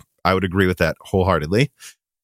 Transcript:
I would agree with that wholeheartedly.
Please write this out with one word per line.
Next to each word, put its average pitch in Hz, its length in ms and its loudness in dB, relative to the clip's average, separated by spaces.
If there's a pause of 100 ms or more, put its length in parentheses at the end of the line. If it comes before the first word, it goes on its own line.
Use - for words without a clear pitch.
(260)
I 92 80 2
would 95 100 0
agree 92 240 2
with 90 120 -2
that 80 200 0
wholeheartedly. 92 720 0 (520)